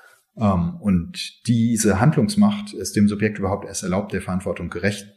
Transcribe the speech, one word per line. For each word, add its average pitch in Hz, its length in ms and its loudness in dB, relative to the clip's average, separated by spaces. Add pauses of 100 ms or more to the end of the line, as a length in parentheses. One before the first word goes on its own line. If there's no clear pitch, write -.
(380)
Ähm, 90 420 0
und - 680 -2
diese 113 520 2
Handlungsmacht 104 760 2
es - 200 -8
dem 104 140 4
Subjekt 107 300 0
überhaupt 98 300 -4
erst 98 160 -10
erlaubt, 98 280 -4
der 92 100 -4
Verantwortung 90 500 -6
gerecht 98 460 -2